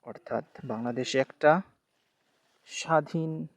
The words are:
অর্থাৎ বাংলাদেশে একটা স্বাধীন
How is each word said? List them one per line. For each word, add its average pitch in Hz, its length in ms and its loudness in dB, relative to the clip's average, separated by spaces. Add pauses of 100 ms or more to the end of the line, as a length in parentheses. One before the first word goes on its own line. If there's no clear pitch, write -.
(100)
অর্থাৎ - 360 -6 (260)
বাংলাদেশে 120 440 -4 (100)
একটা - 260 4 (1300)
স্বাধীন 160 520 0 (240)